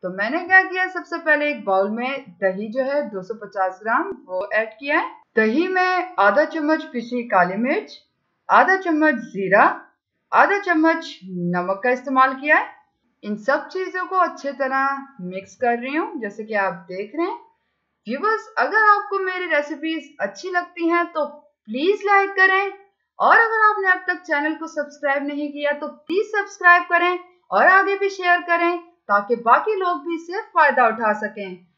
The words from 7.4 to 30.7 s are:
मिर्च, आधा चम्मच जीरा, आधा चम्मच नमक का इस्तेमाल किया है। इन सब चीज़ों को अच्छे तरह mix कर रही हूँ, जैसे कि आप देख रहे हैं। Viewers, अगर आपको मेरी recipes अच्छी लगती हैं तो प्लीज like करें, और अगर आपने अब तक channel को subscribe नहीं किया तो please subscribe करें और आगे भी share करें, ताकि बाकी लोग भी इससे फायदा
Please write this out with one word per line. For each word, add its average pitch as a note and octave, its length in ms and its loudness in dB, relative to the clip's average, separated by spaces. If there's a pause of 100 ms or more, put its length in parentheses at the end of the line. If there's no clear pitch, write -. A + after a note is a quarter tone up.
मिर्च, C#4+ 400 -4 (520)
आधा C#4+ 280 6
चम्मच D#4 380 2 (120)
जीरा, F#3+ 360 2 (680)
आधा F#4 280 4
चम्मच E4 640 0
नमक F3+ 600 -4
का B3 80 2
इस्तेमाल C4 420 2
किया D4 240 2
है। G#4 100 0 (560)
इन G#3 160 -6
सब D4 280 -2
चीज़ों F#4 380 -6
को F#4 120 -4
अच्छे D#4+ 360 -2
तरह C4+ 540 -2 (160)
mix F#3 320 -12
कर A#3+ 240 0
रही C4 160 -6
हूँ, E4+ 260 -4
जैसे G#3 220 -10
कि G#3+ 160 -10
आप F3+ 300 -4
देख G3 260 -10
रहे E4+ 120 -2
हैं। A4+ 120 -8 (680)
Viewers, F#4+ 500 -4
अगर E4 300 2
आपको G4+ 340 2
मेरी F#4 260 -4
recipes D4+ 720 -4
अच्छी C4 280 -8
लगती F4 400 -4
हैं E4+ 180 2
तो D#4+ 180 -4
प्लीज D4 800 -4
like G4 260 2
करें, F#4+ 400 2 (480)
और E4 180 6
अगर A4 260 4
आपने G4 280 2
अब F#4 160 0
तक F4+ 140 -4
channel D#4 340 -2
को D#4+ 120 -10
subscribe C#4+ 600 -4
नहीं D4 240 -6
किया C#4+ 220 -2
तो D4 140 -8
please G4 400 -4
subscribe F4+ 560 4
करें F4 360 0 (320)
और G#3+ 160 4
आगे F#4+ 280 4
भी G4 140 -2
share F4 320 0
करें, E4+ 380 0
ताकि G3+ 580 -2
बाकी C#4+ 380 0
लोग F4+ 300 -4
भी E4+ 100 -6
इससे E4+ 260 -10 (100)
फायदा C4 360 2